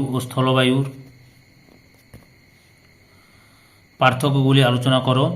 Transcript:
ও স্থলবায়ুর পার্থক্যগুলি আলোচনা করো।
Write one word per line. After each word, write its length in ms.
ও 80
স্থলবায়ুর 680
পার্থক্যগুলি 640
আলোচনা 360
করো। 260